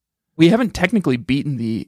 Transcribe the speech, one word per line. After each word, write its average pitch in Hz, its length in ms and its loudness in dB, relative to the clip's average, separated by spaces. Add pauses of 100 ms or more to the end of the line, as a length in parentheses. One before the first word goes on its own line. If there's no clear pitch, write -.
(360)
We 165 140 6
haven't 226 240 2
technically 180 440 0
beaten 131 400 -2
the 113 300 -4